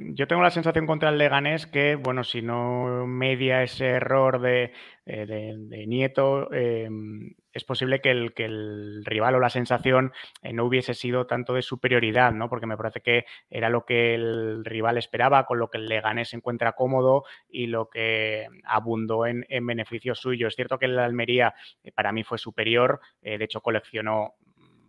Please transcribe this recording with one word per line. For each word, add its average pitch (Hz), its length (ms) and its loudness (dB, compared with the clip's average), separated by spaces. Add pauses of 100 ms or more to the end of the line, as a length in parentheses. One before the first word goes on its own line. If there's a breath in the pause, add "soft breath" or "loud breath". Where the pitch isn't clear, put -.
(140)
yo 139 120 -2
tengo 170 140 2
la 180 100 6
sensación 160 360 0
contra 156 240 2
el 151 80 2
Leganés 147 480 2
que, 147 300 2
bueno, 127 280 -2
si - 160 -6
no 123 640 -2
media 127 560 2
ese 127 260 -2
error 127 520 2
de, 123 320 2 (320 loud breath)
eh, 107 220 -10
de, 107 320 -8
de 107 280 -14
Nieto, 135 640 2
eh, 117 360 -2 (640)
es - 120 -12
posible 131 360 0
que 131 120 4
el, 117 200 -2
que 110 140 -4
el 104 580 -8
rival 110 300 2
o 127 60 4
la 123 100 4
sensación, 131 640 2 (280 loud breath)
eh, - 140 -10
no 117 100 0
hubiese 123 300 0
sido 123 320 -2
tanto 127 260 -2
de 127 100 0
superioridad, 123 720 4
¿no? 113 160 -4
Porque 113 180 -6
me 110 100 -4
parece 110 260 -6
que 120 240 2 (240 loud breath)
era 113 180 -2
lo 117 160 0
que 117 300 2
el 113 500 -2
rival 113 320 0
esperaba, 131 480 2
con 120 140 -2
lo 117 100 0
que 117 100 -6
el 110 100 -6
Leganés 110 420 -2
se 117 60 -10
encuentra 117 360 -2
cómodo 131 520 2 (260 loud breath)
y 120 160 -6
lo 113 240 -4
que 110 560 -2 (180)
abundó 113 640 0
en, 120 240 -2
en 120 160 -4
beneficio 117 480 -4
suyo. 123 320 -2
Es 104 80 -4
cierto 127 240 -4
que 131 80 0
el 127 120 0
Almería, 120 560 2 (280 loud breath)
eh, - 100 -20
para 104 200 0
mí 113 100 -4
fue 113 160 -6
superior, 117 640 2 (200 soft breath)
eh, 107 160 -8
de 107 80 -6
hecho 110 160 -8
coleccionó 110 760 -4 (520)